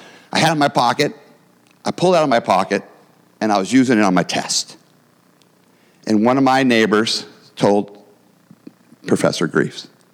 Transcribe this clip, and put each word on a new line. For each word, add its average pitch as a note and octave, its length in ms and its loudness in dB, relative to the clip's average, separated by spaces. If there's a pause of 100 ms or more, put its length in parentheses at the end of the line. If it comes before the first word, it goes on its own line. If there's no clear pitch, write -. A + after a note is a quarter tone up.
(340)
I F#2+ 60 -2
had D#3+ 100 2
it E3 40 0
in D#3 40 -4
my C#3+ 100 0
pocket, B2+ 460 0 (720)
I A2+ 60 -4
pulled F3+ 240 0
it - 20 4
out D#3 60 2
of C#3+ 60 -2
my A#2+ 100 2
pocket, G2 440 -2 (560)
and A2 120 -2
I G2+ 80 2
was F#2+ 120 -6
using B2 280 2
it - 20 2
on F#2+ 140 2
my F2 80 2
test. - 540 -6 (1300)
And G#2+ 180 0
one B2+ 140 2
of C#3 40 2
my C3 200 2
neighbors A2+ 640 0 (280)
told G2+ 480 -2 (1000)
Professor - 400 -2
Greaves. - 420 -4 (260)